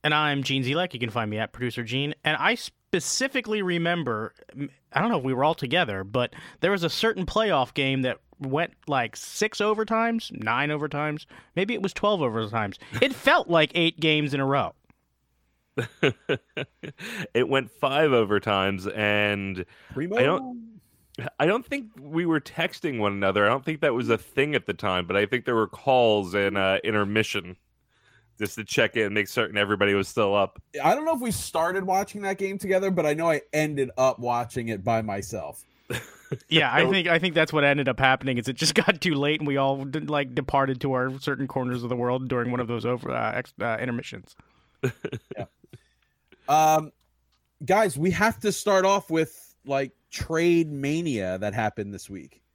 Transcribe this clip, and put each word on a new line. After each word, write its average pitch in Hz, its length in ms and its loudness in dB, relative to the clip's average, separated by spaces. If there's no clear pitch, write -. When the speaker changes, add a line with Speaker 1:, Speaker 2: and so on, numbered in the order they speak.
Speaker 1:
And 151 80 2
I'm 147 300 2
Gene 135 200 0
Zelek. 156 300 -2
You 117 80 -10
can 117 80 -2
find 107 200 -4
me 107 80 -4
at 110 140 -4
Producer 120 320 -6
Gene. 127 400 -4
And 151 140 0
I 202 180 2
specifically 220 1040 -4
remember, 170 720 -2
m-, 143 120 -8
I 147 80 2
don't 226 100 0
know 196 60 0
if 131 80 -4
we 131 80 0
were 127 100 0
all 156 100 4
together, 123 520 -2
but 120 280 -2
there 180 100 2
was 180 140 0
a 160 40 0
certain 190 360 0
playoff 190 480 0
game 135 300 0
that 123 160 -2
went, 139 320 -2
like, 127 300 -2
six - 420 -4
overtimes, 220 720 0
nine 123 380 0
overtimes, 151 560 -4
maybe 202 160 0
it 214 80 -4
was 190 100 -2
twelve 202 300 0
overtimes. 110 560 -2
It 269 120 4
felt 285 360 2
like 160 260 4
eight 170 240 2
games 151 340 2
in 143 60 0
a 135 60 0
row. 135 280 0
Speaker 2:
<laughs> - 240 -6
It 120 160 2
went 131 200 0
five 143 420 2
overtimes, 98 880 2
and 104 680 0
Speaker 3:
Primo. 180 240 -4
Speaker 2:
I 247 60 4
don't, 226 560 -2
I 143 80 2
don't 202 200 0
think 277 220 -8
we 156 260 -4
were 160 140 2
texting 160 600 -4
one 104 120 2
another. 98 340 2
I 104 40 6
don't 131 160 0
think 160 160 -4
that 143 120 2
was 117 160 -2
a 113 80 4
thing 143 380 -2
at - 100 0
the 101 80 -4
time, 92 320 -2
but 90 120 0
I 104 80 4
think 117 180 -4
there 123 120 0
were 110 120 2
calls 110 680 2
and, 101 240 2
uh, 95 260 4
intermission 104 720 0
just 104 160 -4
to 110 80 -10
check 110 320 0
in, 107 180 0
make 104 140 0
certain 107 300 -2
everybody 101 360 4
was 98 140 2
still 101 260 2
up. 98 280 2
Speaker 3:
I 165 140 4
don't 302 80 -4
know 320 100 0
if 269 60 -2
we 233 120 -2
started 175 520 -2
watching 196 380 -2
that 190 160 -4
game 196 200 -4
together, 190 320 0
but 175 160 0
I 151 80 2
know 165 160 0
I 151 120 2
ended 151 460 0
up 131 200 2
watching 120 520 -4
it 101 140 -4
by 113 180 2
myself. 98 640 -8
<laughs> 120 100 -6
Speaker 1:
Yeah, 151 240 4
I 147 120 4
Speaker 2:
Nope. 170 80 2
Speaker 1:
think, 180 160 2
I 165 100 4
think 170 160 0
that's 160 180 2
what 151 120 2
ended 143 260 4
up 123 100 -4
happening, 131 380 2
is 113 100 -4
it 131 80 -4
just 147 200 0
<laughs> - 0 -
got 190 260 2
too 165 140 0
late 147 260 0
and 151 60 -2
we 139 100 0
all 135 260 0
d-, 143 180 -6
like, 143 340 -4
departed 135 460 0
to 135 120 0
our 131 260 -2
certain 135 280 -4
corners 123 340 -4
of 120 80 -6
the 127 60 -2
world 123 320 -2
during 120 240 -2
one 123 80 -2
of 117 80 -4
those 117 180 -4
over, 123 240 -4
uh, 117 240 -2
ex-, - 260 -8
uh, 113 220 -2
intermissions. 120 540 -8
Speaker 3:
<laughs> 127 80 -2
Yeah. 101 100 -8
Um, 156 440 4
guys, 185 320 2
we 170 140 2
have 208 300 0
to 208 100 0
start 190 340 2
off 196 240 2
with, - 460 -2
like, 135 260 -2
trade 165 600 2
mania 139 680 -2
that 104 160 -4
happened 107 400 -2
this - 140 -14
week. 85 340 -16